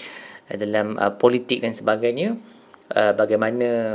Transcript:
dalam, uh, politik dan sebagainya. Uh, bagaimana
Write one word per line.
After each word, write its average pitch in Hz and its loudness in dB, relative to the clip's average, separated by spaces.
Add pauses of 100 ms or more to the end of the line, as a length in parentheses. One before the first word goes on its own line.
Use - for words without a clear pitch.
(480)
dalam, 104 -2
uh, 101 0
politik 123 2
dan 113 -4
sebagainya. 120 0 (480)
Uh, 104 4
bagaimana 110 0 (280)